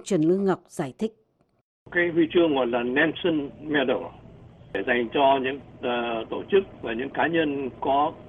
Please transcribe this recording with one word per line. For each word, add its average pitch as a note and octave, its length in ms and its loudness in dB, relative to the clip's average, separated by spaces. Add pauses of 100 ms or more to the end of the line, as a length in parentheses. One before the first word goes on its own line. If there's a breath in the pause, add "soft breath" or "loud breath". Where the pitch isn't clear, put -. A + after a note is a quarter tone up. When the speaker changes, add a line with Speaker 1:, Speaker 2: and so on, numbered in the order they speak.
Speaker 1:
Trần E3+ 180 0
Lương F#3 240 4
Ngọc F#3 220 0
giải C#3+ 300 -8
thích. A3 180 -6 (760)
Speaker 2:
Cái F3 220 0
huy E3 100 4 (100)
chương E3+ 220 4
gọi B2+ 120 2
là A#2+ 160 0
Nelson D3 640 0 (120)
Medal, C3+ 420 0 (720)
để F#2+ 140 -4
dành A#2+ 260 0
cho C#3 280 4
những, C3 180 -4 (220)
ờ, A#2+ 480 -4
tổ F#2+ 220 -6
chức G3 120 4 (180)
và A#2 120 -6
những B2+ 160 -4
cá C3+ 180 -2
nhân D3 420 -2 (120)
có D3 320 0 (160)